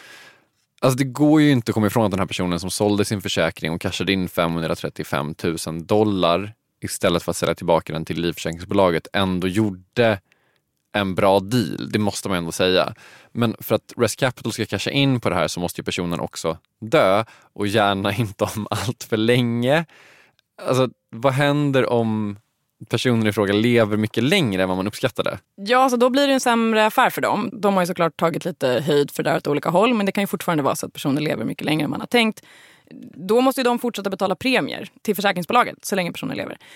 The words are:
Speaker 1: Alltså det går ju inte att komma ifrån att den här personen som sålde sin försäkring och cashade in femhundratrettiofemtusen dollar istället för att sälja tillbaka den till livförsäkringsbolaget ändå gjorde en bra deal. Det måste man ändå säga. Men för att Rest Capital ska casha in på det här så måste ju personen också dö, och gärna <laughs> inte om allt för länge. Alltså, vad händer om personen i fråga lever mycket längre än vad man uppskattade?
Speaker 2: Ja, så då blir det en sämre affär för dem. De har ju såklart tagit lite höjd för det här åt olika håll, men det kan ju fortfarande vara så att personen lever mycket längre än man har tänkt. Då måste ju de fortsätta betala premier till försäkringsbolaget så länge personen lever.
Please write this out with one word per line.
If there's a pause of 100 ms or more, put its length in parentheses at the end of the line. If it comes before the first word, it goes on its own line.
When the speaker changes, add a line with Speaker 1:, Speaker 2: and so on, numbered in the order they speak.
(800)
Speaker 1:
Alltså
det
går
ju
inte
att
komma
ifrån
att
den
här
personen
som
sålde
sin
försäkring
och
cashade
in
femhundratrettiofemtusen
dollar (280)
istället
för
att
sälja
tillbaka
den
till
livförsäkringsbolaget
ändå
gjorde (760)
en
bra
deal.
Det
måste
man
ändå
säga. (380)
Men
för
att
Rest
Capital
ska
casha
in
på
det
här
så
måste
ju
personen
också (240)
dö, (300)
och
gärna
<laughs>
inte
om
allt
för
länge. (840)
Alltså, (200)
vad
händer
om (520)
personen
i
fråga
lever
mycket
längre
än
vad
man
uppskattade? (180)
Speaker 2:
Ja,
så
då
blir
det
en
sämre
affär
för
dem.
De
har
ju
såklart
tagit
lite
höjd
för
det
här
åt
olika
håll,
men
det
kan
ju
fortfarande
vara
så
att
personen
lever
mycket
längre
än
man
har
tänkt. (720)
Då
måste
ju
de
fortsätta
betala
premier (140)
till
försäkringsbolaget
så
länge
personen
lever. (180)